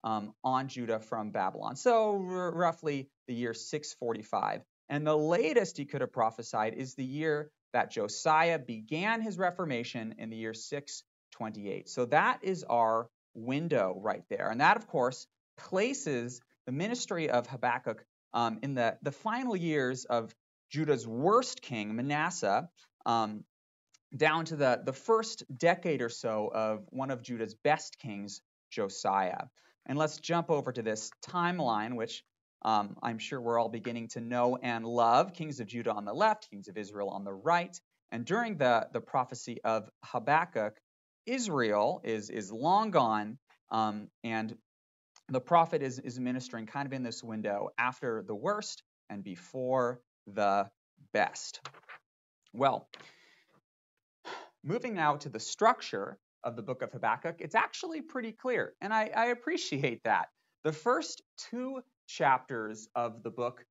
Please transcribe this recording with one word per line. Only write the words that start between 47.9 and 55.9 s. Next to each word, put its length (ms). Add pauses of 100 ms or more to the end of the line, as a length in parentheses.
the 80
worst 480 (260)
and 140
before 800 (260)
the 400 (460)
best. 480 (920)
Well, 360 (1700)
moving 300
now 240
to 120
the 100
structure 760 (260)